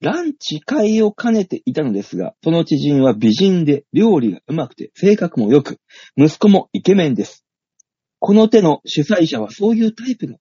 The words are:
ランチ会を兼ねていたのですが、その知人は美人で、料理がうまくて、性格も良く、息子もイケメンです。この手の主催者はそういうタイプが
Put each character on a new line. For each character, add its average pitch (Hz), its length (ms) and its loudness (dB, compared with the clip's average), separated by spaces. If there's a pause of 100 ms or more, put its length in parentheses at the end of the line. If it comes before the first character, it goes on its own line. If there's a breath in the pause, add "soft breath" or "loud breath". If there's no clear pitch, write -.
ラ 294 220 -4
ン 311 160 -6
チ - 220 -10
会 220 420 0
を 208 100 0
兼 233 220 -4
ね 208 100 0
て - 220 -10
い - 80 -4
た 156 80 -4
の 123 100 -4
で 98 100 -4
す - 140 -14
が、 90 260 -8
そ 165 80 -2
の 165 140 0
知 156 140 -2
人 139 240 0
は 131 100 4
美 107 180 0
人 175 360 0
で、 143 260 0
料 190 280 2
理 110 120 -2
が - 140 -16
う 143 80 -8
ま 147 140 -6
く - 60 -20
て、 - 200 -16
性 202 220 2
格 175 240 -4
も 104 100 0
良 139 120 6
く、 - 160 -16 (380 loud breath)
息 151 220 2
子 214 100 2
も 196 240 2
イ - 100 -8
ケ 185 120 2
メ 175 140 2
ン 123 60 -2
で 101 120 -4
す。 - 180 -20 (760)
こ 196 120 0
の 220 160 6
手 220 140 4
の 156 220 0
主 - 180 -4
催 175 240 0
者 127 140 -6
は 104 100 -8
そ 208 200 -2
う 226 60 0
い 226 80 0
う 220 80 -2
タ 233 140 -16
イ 254 100 -6
プ 175 100 -10
が - 140 -14